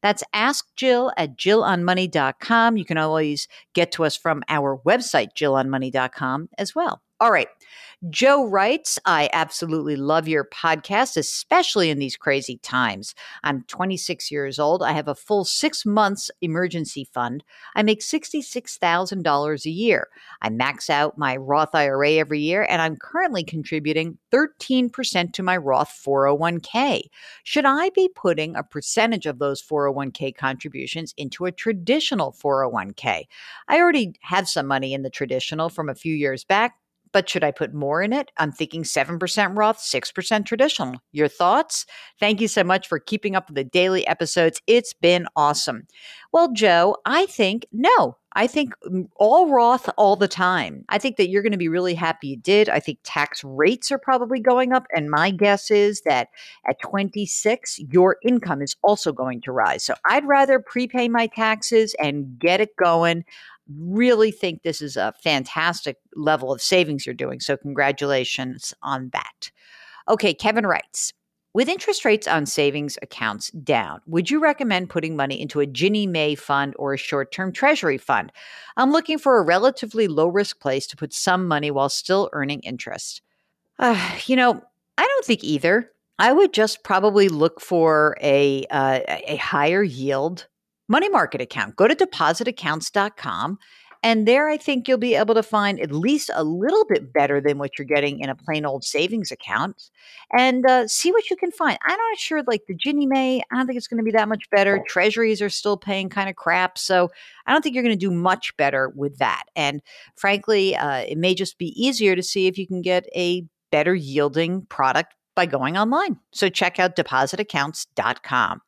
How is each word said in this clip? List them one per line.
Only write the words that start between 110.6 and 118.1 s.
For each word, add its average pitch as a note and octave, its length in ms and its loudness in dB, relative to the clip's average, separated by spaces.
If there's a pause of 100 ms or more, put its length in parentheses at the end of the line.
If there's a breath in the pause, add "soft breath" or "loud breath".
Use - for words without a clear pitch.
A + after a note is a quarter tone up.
uh, C#3 320 -4
it D3+ 120 -6
may F3+ 180 2
just F3+ 200 -6
be F3 120 -8 (120)
easier A3+ 360 2
to F3+ 60 -4
see F#3 260 0
if F#3 100 -4
you F#3+ 80 -6
can F3+ 160 -6
get F3+ 320 0
a F3 300 -2 (260)
better D#3 240 2
yielding D3+ 720 -2
product C#3 480 -2 (220)
by F3+ 100 2
going C#3+ 300 -2
online. C4 420 -2 (140)
So G3 160 0
check F#3 320 -2
out F#3 160 2
deposit C#3 420 0
accounts D#3+ 560 -4
dot A2+ 300 -4